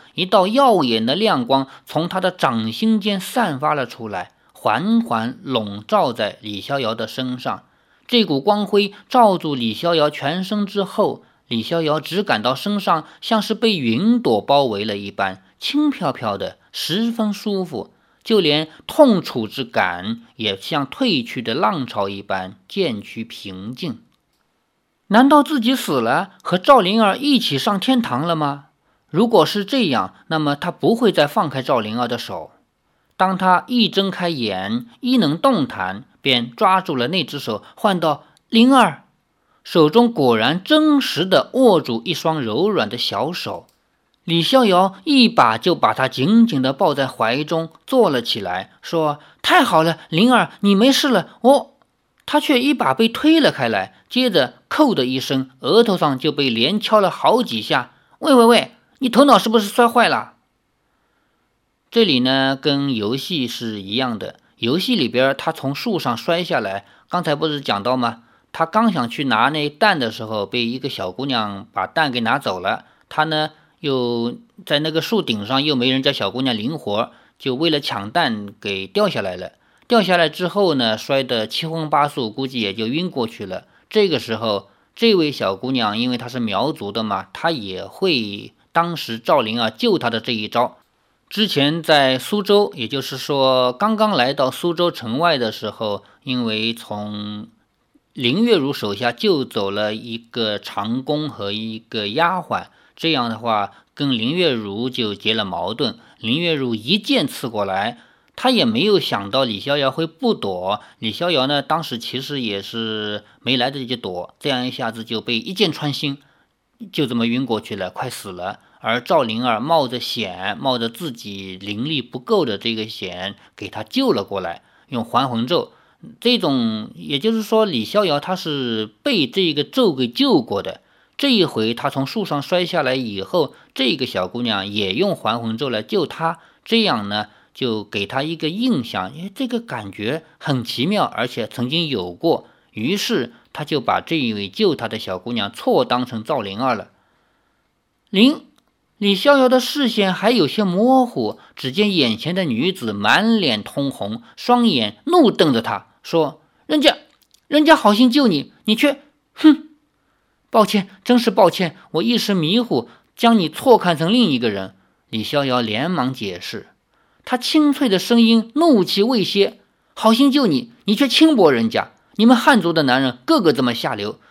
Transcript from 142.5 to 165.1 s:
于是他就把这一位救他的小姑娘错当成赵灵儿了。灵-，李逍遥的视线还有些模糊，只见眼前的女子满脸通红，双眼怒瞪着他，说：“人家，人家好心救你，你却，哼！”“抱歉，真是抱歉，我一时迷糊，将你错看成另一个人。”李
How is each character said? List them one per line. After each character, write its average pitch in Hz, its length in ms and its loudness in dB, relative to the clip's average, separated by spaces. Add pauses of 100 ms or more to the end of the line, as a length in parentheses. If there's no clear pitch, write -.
于 135 260 -2
是 190 380 -2 (180)
他 - 100 -10
就 147 160 -4
把 92 220 0
这 165 180 -4
一 120 140 -2
位 101 160 -6
救 180 260 0
他 113 140 -6
的 110 100 -8
小 92 200 -6
姑 120 160 -8
娘 101 180 -4
错 160 320 2
当 120 220 0
成 110 180 -10
赵 143 160 -4
灵 98 220 -8
儿 131 120 0
了。 98 140 -8 (1200)
灵-， 233 380 4 (500)
李 202 180 0
逍 285 220 4
遥 254 140 4
的 254 100 4
视 269 260 -2
线 202 280 0
还 196 160 0
有 214 160 2
些 208 180 -2
模 240 400 4
糊， 117 340 -4 (160)
只 131 160 -8
见 202 240 0
眼 120 220 2
前 160 180 -6
的 185 100 -2
女 143 280 0
子 113 220 -6
满 160 440 2
脸 117 240 0
通 139 280 -6
红， 107 320 -8 (140)
双 240 300 2
眼 117 380 0
怒 311 260 6
瞪 - 220 4
着 113 100 0
他， 104 240 -6 (160)
说 156 400 -2 (240)
：“人 302 160 0
家， - 140 4 (520)
人 302 160 4
家 311 100 8
好 208 200 6
心 247 160 6
救 277 160 4
你， 147 260 0 (120)
你 220 100 2
却， 277 260 2 (340)
哼 - 340 6 (800)
！”“抱 - 160 6
歉， 196 220 0 (140)
真 247 160 4
是 233 120 2
抱 190 180 6
歉， 165 280 -2 (160)
我 160 100 0
一 233 160 0
时 - 160 -2
迷 180 260 2
糊， 156 300 -2 (260)
将 233 220 4
你 165 100 0
错 233 300 4
看 175 180 0
成 165 160 0
另 240 140 4
一 139 120 2
个 233 120 0
人。” 95 240 -6 (340)
李 110 140 -4